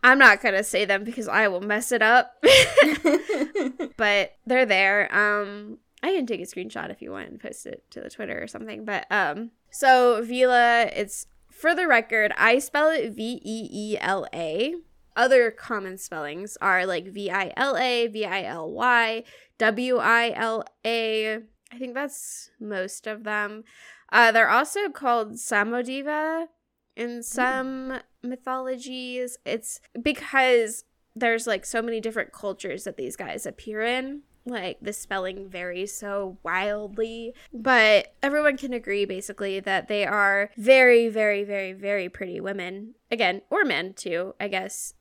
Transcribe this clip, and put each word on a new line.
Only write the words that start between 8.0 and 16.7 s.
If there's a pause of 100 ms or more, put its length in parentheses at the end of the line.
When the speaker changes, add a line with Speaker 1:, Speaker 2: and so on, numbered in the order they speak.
Speaker 1:
the
Twitter
or
something.
But,
um, (200)
so
Vila, (120)
it's, (240)
for
the
record,
I
spell
it
V
E
E
L
A. (420)
Other
common
spellings
are,